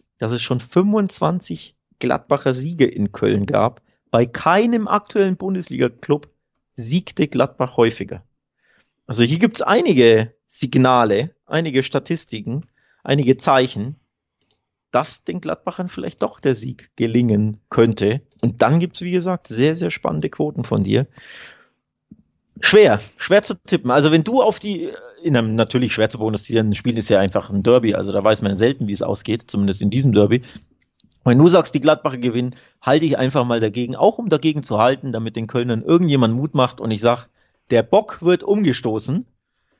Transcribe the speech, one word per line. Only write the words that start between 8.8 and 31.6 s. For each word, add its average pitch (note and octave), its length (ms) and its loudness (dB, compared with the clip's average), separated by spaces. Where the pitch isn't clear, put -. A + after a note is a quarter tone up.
Also A2 160 -2
hier C3+ 160 2
gibt's A3 240 0
einige A#2+ 720 4
Signale, B2+ 880 0
einige D3 380 -2
Statistiken, B2+ 800 -8
einige C3+ 320 2
Zeichen, C3 600 -2
dass - 340 -4
den F3 160 -8
Gladbachern E3+ 480 -10
vielleicht - 340 -10
doch - 180 -8
der C3+ 140 0
Sieg - 420 -12
gelingen A2+ 640 0
könnte. A2+ 500 0
Und A#2 220 -2
dann C#3+ 180 4
gibt's, E3+ 220 -6
wie F3 100 -6
gesagt, F3+ 340 -4
sehr, C3 280 0
sehr E3+ 160 -4
spannende - 380 -4
Quoten D3+ 360 -6
von - 180 -2
dir. A2 240 0
Schwer, D#3+ 400 6
schwer G3+ 260 2
zu - 120 -8
tippen. D#3 380 -4
Also D3 180 4
wenn D#3+ 140 4
du A#3+ 180 0
auf G#3+ 160 0
die, G3+ 320 -8
in D#3 140 2
einem A2+ 180 0
natürlich A2+ 400 0
schwer A2 160 0
zu - 80 -12
prognostizierenden G#2+ 560 -2
Spiel A#2 240 -2
ist G#2 100 -4
ja G2+ 120 4
einfach G2 280 -2
ein G2+ 140 -2
Derby, A#2 320 4
also G2 180 -4
da G2 100 -2
weiß G#2+ 200 2
man G2+ 140 0
selten, A#2+ 320 0
wie G2+ 40 -6
es F#2+ 100 -6
ausgeht, G#2+ 440 -6
zumindest G2 360 -2
in G#2 80 0
diesem C3 220 2
Derby. G#2 300 4
Wenn B2 140 6
du D#3+ 100 8
sagst, D#3 260 4